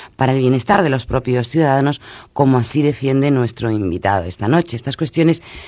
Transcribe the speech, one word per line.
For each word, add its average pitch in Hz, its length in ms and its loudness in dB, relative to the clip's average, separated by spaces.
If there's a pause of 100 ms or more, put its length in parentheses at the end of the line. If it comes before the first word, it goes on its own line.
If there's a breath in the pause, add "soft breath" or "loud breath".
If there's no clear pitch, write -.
(160 loud breath)
para 131 160 2
el 135 80 0
bienestar 131 420 2
de 156 80 0
los 131 160 -2
propios 123 420 -2
ciudadanos, 143 520 0 (320 loud breath)
como 135 260 4
así 147 240 0
defiende 135 480 0
nuestro 120 400 -2
invitado 98 540 0
esta 90 240 -6
noche. 170 260 0
Estas 135 220 -8
cuestiones 165 480 0 (240 loud breath)